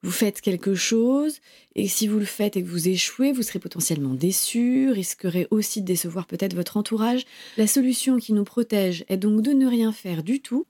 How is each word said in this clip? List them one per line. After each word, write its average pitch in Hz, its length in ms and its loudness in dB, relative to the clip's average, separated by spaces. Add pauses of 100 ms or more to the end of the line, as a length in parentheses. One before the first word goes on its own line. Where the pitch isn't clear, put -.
vous 180 80 -6
faites 202 300 0
quelque 190 340 -2
chose, 254 640 0 (360)
et 202 140 0
si 220 180 -2
vous 208 120 2
le 208 60 0
faites 202 320 -2
et 185 60 0
que 180 60 -6
vous 170 200 -2
échouez, 247 440 0
vous 254 100 -2
serez - 160 -6
potentiellement 147 560 -2
déçu, 240 760 2
risquerez 180 600 -2
aussi 214 300 0
de 185 60 -4
décevoir 180 400 -4
peut-être 180 280 -4
votre 175 220 -4
entourage. 226 480 0 (320)
La 220 100 4
solution 254 520 2
qui 220 140 -2
nous 208 120 4
protège 196 640 0
est 190 80 0
donc 214 240 2
de 247 120 2
ne 269 140 4
rien 226 260 2
faire 175 300 -6
du 240 180 -2
tout 269 300 -4